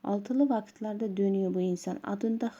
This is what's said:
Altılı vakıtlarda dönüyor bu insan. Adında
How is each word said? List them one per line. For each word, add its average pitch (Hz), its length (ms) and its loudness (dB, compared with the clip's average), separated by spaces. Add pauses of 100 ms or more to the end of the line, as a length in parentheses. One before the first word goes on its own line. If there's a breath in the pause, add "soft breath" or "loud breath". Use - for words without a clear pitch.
Altılı 247 460 2
vakıtlarda 214 680 -2
dönüyor 196 360 2
bu 185 80 0
insan. 180 420 -2
Adında 226 560 -2